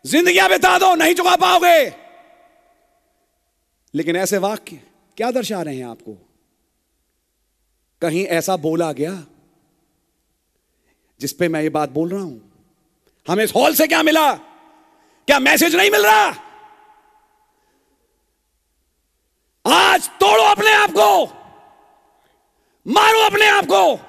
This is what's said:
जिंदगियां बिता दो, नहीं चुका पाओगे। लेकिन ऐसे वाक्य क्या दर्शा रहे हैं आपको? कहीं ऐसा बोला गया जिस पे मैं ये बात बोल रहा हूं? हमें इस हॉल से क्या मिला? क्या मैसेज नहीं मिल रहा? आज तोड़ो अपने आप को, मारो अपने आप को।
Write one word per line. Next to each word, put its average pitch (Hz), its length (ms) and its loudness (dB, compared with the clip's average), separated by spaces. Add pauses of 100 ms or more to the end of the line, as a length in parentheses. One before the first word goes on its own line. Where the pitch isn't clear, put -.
जिंदगियां 359 440 0
बिता 370 300 2
दो, 370 160 4
नहीं 320 200 0
चुका 359 200 0
पाओगे। 349 760 2 (1900)
लेकिन 160 200 -4
ऐसे 190 220 -4
वाक्य 190 420 -8 (380)
क्या 233 140 -6
दर्शा 214 300 -6
रहे 151 140 -10
हैं 127 100 -14
आपको? 113 320 -20 (1800)
कहीं 170 240 -4
ऐसा 175 320 -4
बोला 160 340 -4
गया 151 340 -8 (1900)
जिस 139 140 -10
पे 175 140 -4
मैं 156 140 -4
ये 156 80 -4
बात 151 200 -4
बोल 156 200 -6
रहा 196 120 -8
हूं? 135 420 -18 (640)
हमें 190 160 -2
इस - 120 -6
हॉल 277 200 2
से 311 120 2
क्या 320 160 0
मिला? 302 300 2 (960)
क्या 285 120 2
मैसेज 311 360 0
नहीं 392 160 2
मिल 415 120 2
रहा? 415 320 2 (3250)
आज 370 420 0
तोड़ो 415 340 2
अपने 415 280 2
आप 415 180 2
को, 370 360 2 (1700)
मारो 440 340 2
अपने 415 220 0
आप 403 180 0
को। 349 300 2 (120)